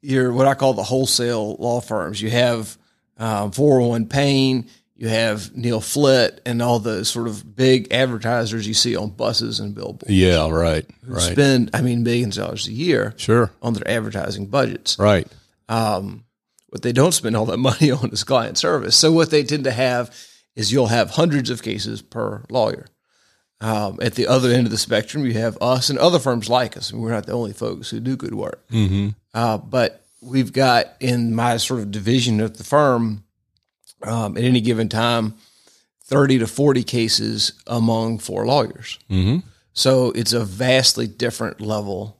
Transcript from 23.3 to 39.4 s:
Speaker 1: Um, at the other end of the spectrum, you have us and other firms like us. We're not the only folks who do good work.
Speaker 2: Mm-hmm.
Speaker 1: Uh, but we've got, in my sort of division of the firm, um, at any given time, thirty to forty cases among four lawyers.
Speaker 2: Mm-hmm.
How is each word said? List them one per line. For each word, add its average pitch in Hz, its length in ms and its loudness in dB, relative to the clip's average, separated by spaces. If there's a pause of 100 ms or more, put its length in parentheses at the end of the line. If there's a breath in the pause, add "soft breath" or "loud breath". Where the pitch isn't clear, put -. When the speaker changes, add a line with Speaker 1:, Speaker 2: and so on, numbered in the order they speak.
Speaker 1:
Um, 104 380 -4
at 113 140 -4
the 120 120 -2
other 127 240 2
end 123 160 4
of 110 40 0
the 110 80 -4
spectrum, 123 480 -2
you 117 80 -2
have 113 260 -2
us 127 300 0
and 139 80 -4
other 175 200 4
firms 117 300 -2
like 123 300 0
us. - 160 -10
We're 113 160 -6
not 117 160 -4
the - 60 -8
only 113 200 -6
folks 101 380 -8
who 113 100 -8
do 127 160 -4
good - 180 -10
work. - 360 -10
Speaker 2:
Mm-hmm. 101 380 2 (260)
Speaker 1:
Uh, 113 240 0
but 117 440 -2 (200)
we've 127 300 -2
got, 127 340 4 (120)
in 120 360 0
my 120 240 2
sort 123 220 -2
of 101 100 -6
division 110 500 2
of 107 160 -2
the - 80 -16
firm, 117 600 2 (800)
um, 110 360 -4
at 117 60 0
any 123 180 4
given 113 260 0
time, 113 460 0 (720 soft breath)
thirty 135 340 4
to 113 80 0
forty 139 360 2
cases 110 720 -2 (140)
among 113 520 0
four 101 280 -6
lawyers. 123 520 -2 (120)
Speaker 2:
Mm-hmm. 101 360 2 (280 soft breath)